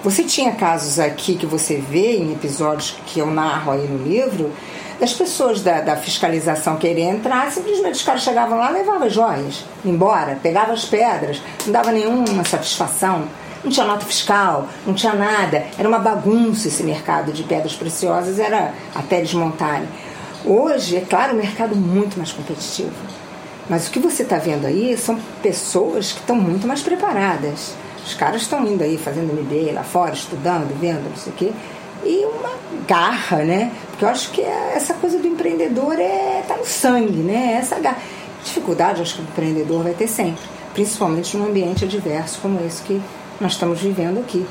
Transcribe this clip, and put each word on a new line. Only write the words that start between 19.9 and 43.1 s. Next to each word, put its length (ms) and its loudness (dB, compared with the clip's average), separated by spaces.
Hoje, 520 4
é 40 0
claro, 320 2
o 40 2
mercado 380 0
muito 420 2
mais 140 -6
competitivo, 600 -6
mas 180 0
o 40 -6
que 80 0
você 240 2
tá 140 2
vendo 280 0
aí 320 2
são 200 0
pessoas 680 0
que 100 -10
tão 140 0
muito 320 2
mais 140 -2
preparadas. 920 0
Os 80 -8
caras 340 0
tão 200 0
indo 160 2
aí 140 2
fazendo 340 -2
M 120 -2
B 260 0
A 60 -2
lá 80 -4
fora, 300 2
estudando, 640 -2
vendo, 300 -2
não 60 -10
sei 160 -10
o 40 -10
quê, 160 0
e 200 2
uma 260 -4
garra, 600 2
né? 260 2
Porque 120 -2
eu 60 4
acho 220 -2
que 100 0
é, 340 -2
essa 200 -2
coisa 220 0
do 80 0
empreendedor 720 0
é, 480 0
tá 120 -4
no 80 -4
sangue, 540 2
né? 380 2
Essa 220 -2
garra. 200 0
Dificuldade, 540 0
eu 60 -2
acho 120 -4
que 60 -10
o 20 -6
empreendedor 600 0
vai 100 0
ter 160 0
sempre, 340 -2
principalmente 640 0
num 80 2
ambiente 400 2
adverso 560 -2
como 260 0
esse 140 -8
que 200 -2